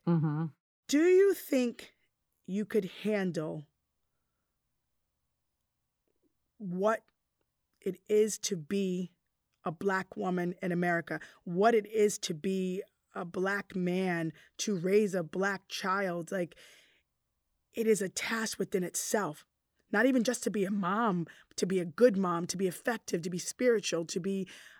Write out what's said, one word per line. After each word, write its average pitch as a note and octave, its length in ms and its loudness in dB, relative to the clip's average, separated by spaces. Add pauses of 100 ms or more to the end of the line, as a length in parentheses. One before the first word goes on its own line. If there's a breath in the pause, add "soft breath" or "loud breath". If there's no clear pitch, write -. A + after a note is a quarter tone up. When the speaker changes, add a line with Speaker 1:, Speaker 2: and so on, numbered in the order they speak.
Speaker 1:
Mm-hmm. D#3+ 380 2 (420)
Speaker 2:
do C#4+ 120 2
you F#4 340 6
think - 600 -4 (520)
you G3 200 -4
could G3 240 -2 (140)
handle E3+ 640 -4 (3000)
what G3+ 420 0 (800)
it F#3 260 -6
is G#3+ 300 4
to - 180 -4
be F3+ 560 -2 (520)
a F#3 80 -4
black F#3+ 460 -4
woman F3+ 440 -2
in F#3 100 -2
America, E3+ 480 0 (240 loud breath)
what G3 320 4
it G#3 120 2
is G#3 320 2
to - 140 -6
be F#3 480 -4 (340)
a F#3+ 100 -8
black F#3+ 500 -4
man, F3+ 580 0 (240 soft breath)
to G#3 180 -2
raise F#3+ 400 4
a F3+ 80 -2
black F#3+ 440 -4
child? F#3 640 -4
Like, F#3 240 -4 (1160 soft breath)
it A3+ 140 -2
is G#3+ 140 4
a F#3 80 -4
task - 500 -6
within F#3 240 -2
itself. F3 640 -4 (480)
Not G#3+ 120 4
even C4 180 4
just A#3+ 200 -2
to A#3+ 60 0
be G3 160 0
a G3 60 -2
mom, G3 560 0 (300 loud breath)
to - 80 0
be F#3 140 2
a E3+ 60 -2
good G#3+ 320 6
mom, F3 300 0
to F#3 100 -6
be F#3+ 100 0
effective, G3+ 560 -4
to F#3 60 -4
be F3+ 80 -4
spiritual, G3+ 680 0
to - 140 -6
be, F#3+ 280 -2 (320 loud breath)